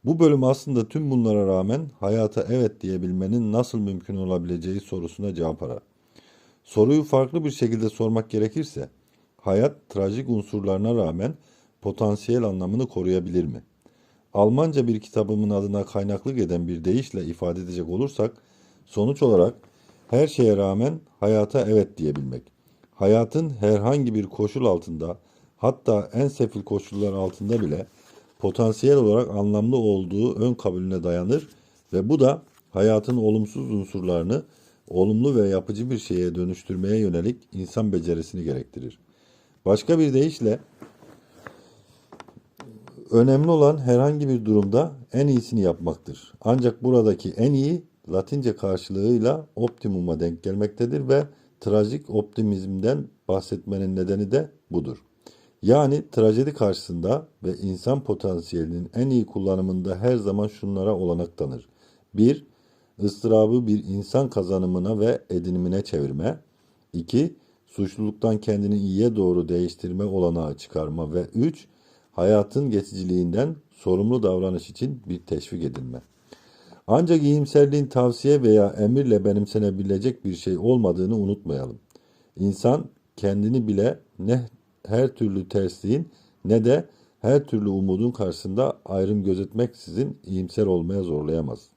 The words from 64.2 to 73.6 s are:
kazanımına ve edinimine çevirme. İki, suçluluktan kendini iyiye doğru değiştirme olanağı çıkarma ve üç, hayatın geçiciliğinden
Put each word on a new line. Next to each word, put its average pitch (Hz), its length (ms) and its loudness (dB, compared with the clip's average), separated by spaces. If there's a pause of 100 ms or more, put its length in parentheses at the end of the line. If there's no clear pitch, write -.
kazanımına 92 720 -2
ve 113 300 2
edinimine 90 540 -2
çevirme. 76 560 -4 (540)
İki, 113 420 -2 (320)
suçluluktan 107 720 -4
kendini 104 400 0
iyiye 101 380 0
doğru 90 340 2
değiştirme 90 540 -4
olanağı 85 540 -2
çıkarma 78 560 -8
ve 87 80 -2 (140)
üç, 151 300 -2 (460)
hayatın 104 580 2
geçiciliğinden 95 880 -2 (160)